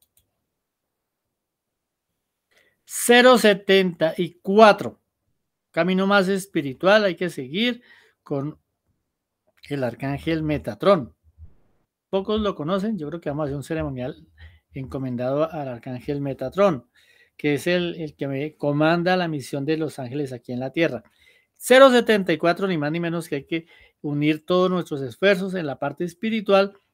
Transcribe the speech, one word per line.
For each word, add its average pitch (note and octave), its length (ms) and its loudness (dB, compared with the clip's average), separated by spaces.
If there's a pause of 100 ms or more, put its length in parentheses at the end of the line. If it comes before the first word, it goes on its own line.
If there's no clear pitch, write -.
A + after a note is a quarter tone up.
(2750)
Cero B3 540 6
setenta F#3+ 800 2
y F3+ 180 -6
cuatro. G3 680 4 (720)
Camino F#3 340 0
más G3 220 2
espiritual, F#3 760 0
hay F3+ 120 -2
que F3+ 140 -4
seguir G3 520 -4 (400)
con D3 380 -6 (1080)
el C#3+ 140 -4
arcángel C#3 600 -4
Metatrón. D3+ 720 -2 (960)
Pocos G#3 300 -2
lo G3+ 140 -2
conocen, F#3+ 420 -4
yo D3 120 -8
creo E3+ 120 -10
que D#3 100 -8
vamos D3 120 -6
a D3 40 -4
hacer C#3 100 -6
un C3+ 80 -10
ceremonial C#3 600 -8 (480)
encomendado C3+ 800 -4
al D3+ 160 -10
arcángel B2+ 540 -10
Metatrón, C#3 680 -2 (480)
que D3 180 -2
es C3 120 -4
el, F3 300 -2
el D#3 180 -10
que C#3 140 -6
me C#3 280 -6
comanda E3 600 2
la F3 100 -2
misión C#3+ 380 -6
de D#3 140 -2
los D3+ 200 -6
ángeles C3+ 340 -8
aquí B2+ 200 -12
en B2 80 -6
la C3+ 100 -8
tierra. D3 320 -2 (640)
Cero C4 260 8
setenta A3 420 2
y D3+ 60 0
cuatro, F3 280 0
ni F#3 100 -2
más D3 140 -2
ni E3 80 -4
menos E3+ 300 -6
que D3+ 80 -6
hay C#3 80 -8
que E3 220 -8 (340)
unir D3+ 440 -2
todos F3+ 240 2
nuestros D#3+ 320 -4
esfuerzos F#3 540 0
en F3+ 100 -6
la C3+ 140 -6
parte C#3+ 240 -6
espiritual G3+ 680 0 (220)